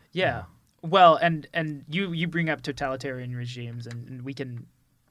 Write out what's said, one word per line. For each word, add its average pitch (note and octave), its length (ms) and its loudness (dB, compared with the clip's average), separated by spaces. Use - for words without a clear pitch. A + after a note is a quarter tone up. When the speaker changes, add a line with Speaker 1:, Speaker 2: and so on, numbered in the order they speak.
Speaker 1:
Yeah. F3+ 140 0
Speaker 2:
Yeah. A#2 180 -4
Speaker 1:
Well, F3 300 10
and, D#3+ 400 2
and D#3 340 -4
you, F3+ 240 -2
you E3+ 140 -2
bring E3 240 0
up C#3+ 100 -4
totalitarian C3 760 -6
regimes, A#2+ 500 -10
and, A#2 220 -12
and B2 140 -12
we C3+ 120 -8
can, B2+ 320 -10